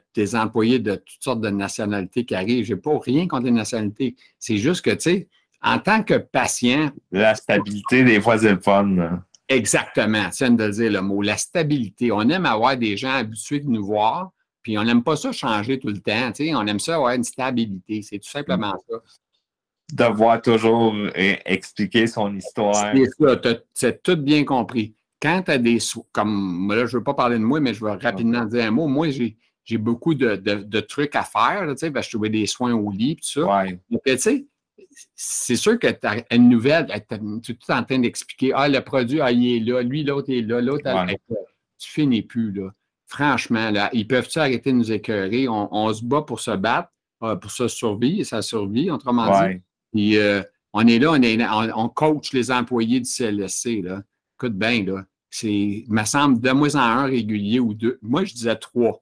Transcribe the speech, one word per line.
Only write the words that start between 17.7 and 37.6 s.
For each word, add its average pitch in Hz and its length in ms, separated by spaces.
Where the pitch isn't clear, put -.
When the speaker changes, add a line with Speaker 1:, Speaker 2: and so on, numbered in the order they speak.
Speaker 1:
C'est 101 160
tout - 100
simplement 107 440
Speaker 2:
Mm. 92 60
Speaker 1:
ça. 113 80
Speaker 2:
Devoir 117 480
toujours, 113 540
euh, 98 420
expliquer 104 600
son 104 300
histoire. 104 580
Speaker 1:
C'est 131 120
ça. 135 180
T'as, 117 180
t'as 120 180
tout 180 260
bien 147 280
compris. 117 480
Quand 170 240
t'as 151 140
des 117 220
so-, - 320
comme, 107 180
moi, 98 460
là, 120 100
je 120 120
veux 104 60
pas 139 120
parler 120 240
de 107 40
moi, 135 160
mais 123 140
je 110 100
veux 107 100
rapidement 117 500
Speaker 2:
Ok. 104 60
Speaker 1:
dire 120 160
un 110 40
mot. 139 180
Moi, 147 220
j'ai, 120 260
j'ai 113 140
beaucoup 117 340
de, 123 220
de, 101 220
de 104 220
trucs 147 360
à 104 80
faire, 156 420
là, 147 80
tu 123 60
sais, 160 120
parce 117 140
que - 60
je 117 60
trouvais 107 120
des 107 160
soins 123 260
au 104 200
lit, 120 240
tout - 120
ça. 151 180
Speaker 2:
Ouais. 95 340
Speaker 1:
Donc, 117 160
tu 131 140
sais, 254 260
c'est - 400
sûr 226 240
que 143 80
t'as 113 300
une 120 200
nouvelle, 131 360
t'as, 107 100
tu 107 340
es 113 40
tout - 160